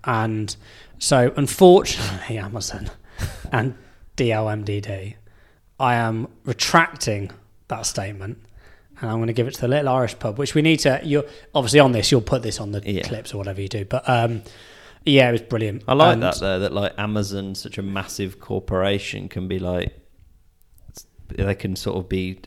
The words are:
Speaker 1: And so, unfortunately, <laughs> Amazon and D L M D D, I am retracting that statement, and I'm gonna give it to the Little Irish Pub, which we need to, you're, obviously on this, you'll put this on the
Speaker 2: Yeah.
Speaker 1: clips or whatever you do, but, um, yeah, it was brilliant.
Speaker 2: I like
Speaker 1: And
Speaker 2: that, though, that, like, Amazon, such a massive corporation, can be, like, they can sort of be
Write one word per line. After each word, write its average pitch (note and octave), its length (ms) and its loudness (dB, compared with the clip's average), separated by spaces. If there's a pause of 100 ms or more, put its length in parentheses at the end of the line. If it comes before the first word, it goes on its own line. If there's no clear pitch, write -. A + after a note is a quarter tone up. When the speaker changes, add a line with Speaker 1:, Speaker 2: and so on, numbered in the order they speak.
Speaker 1:
And A2 520 -2 (440)
so, B2 360 4
unfortunately, C3+ 1000 4
<laughs> - 0 -
Amazon G2+ 540 -8 (600)
and A#2+ 220 0 (420)
D A#2+ 160 2
L G#2+ 160 0
M G#2+ 160 -4
D G#2 160 -4
D, G2+ 360 -10 (640)
I B2 160 2
am A#2 320 -2 (180)
retracting A#2+ 840 0 (360)
that A2 200 -8
statement, G2+ 500 -8 (640)
and A2+ 80 -4
I'm A2 100 -2
gonna A2+ 140 0
give A#2 140 0
it C3+ 80 -10
to - 60 -16
the B2 60 0
Little C#3 220 0
Irish B2+ 300 0
Pub, G#2+ 180 -4
which C#3+ 160 -4
we D3+ 80 4
need D#3 200 4
to, C#3 220 2
you're, D3 220 0 (300)
obviously C3+ 240 6
on C3+ 120 8
this, A2 200 0
you'll B2+ 100 6
put A#2 220 -2
this G#2+ 160 -6
on G2+ 120 -8
the G2+ 140 -6
Speaker 2:
Yeah. G2+ 160 -4
Speaker 1:
clips - 320 -8
or G#2 60 -8
whatever G2 200 -8
you G2 80 -6
do, G2+ 160 -6
but, B2+ 240 -4
um, A#2 360 2 (600)
yeah, C3+ 240 8
it A#2+ 40 2
was A#2 100 0
brilliant. G#2+ 460 -4
Speaker 2:
I B2 80 2
like D#3+ 180 8
Speaker 1:
And A2+ 80 0
Speaker 2:
that, F2+ 180 0
though, F#2+ 200 0
that, F#2+ 120 -2
like, G2+ 280 -2
Amazon, G2 560 -4
such - 240 -10
a - 20 -6
massive G2 580 -6
corporation, G2 880 -2
can F#2 200 -8
be, F#2+ 100 -4
like, F2+ 400 -4 (1300)
they G2 260 -2
can F#2+ 200 -4
sort F#2 220 -4
of F#2 120 -6
be F#2 380 -4